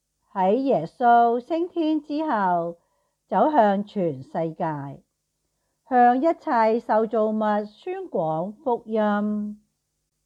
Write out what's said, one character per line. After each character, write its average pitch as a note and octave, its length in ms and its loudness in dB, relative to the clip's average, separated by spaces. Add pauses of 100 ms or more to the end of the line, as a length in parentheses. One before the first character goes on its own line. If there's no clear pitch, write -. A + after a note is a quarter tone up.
(320)
喺 F#3+ 220 2
耶 A#3+ 320 0
穌 A#3+ 520 4
升 E4 300 -4
天 D#4 320 -2
之 D4+ 280 -6
後， F3 500 -2 (500)
走 A3 240 2
向 G#3 320 2
全 E3+ 360 -4
世 E3 300 -6
界， D3 500 -8 (880)
向 B3 280 4
一 C4 60 -2
切 A#3+ 580 0
受 A3 260 0
造 A3 200 0
物 G#3+ 140 -2 (260)
宣 F#4 320 -12 (120)
講 E3 420 -2
福 A#3 340 -6
音。 G#3 760 -2 (640)